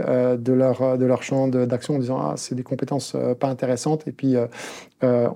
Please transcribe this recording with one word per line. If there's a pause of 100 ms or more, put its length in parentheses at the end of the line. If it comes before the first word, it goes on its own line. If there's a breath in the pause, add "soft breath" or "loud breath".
euh,
de
leur,
de
leur
champ
de,
d'action
en
disant,
ah,
c'est
des
compétences,
euh,
pas
intéressantes.
Et
puis,
euh, (580 loud breath)
euh,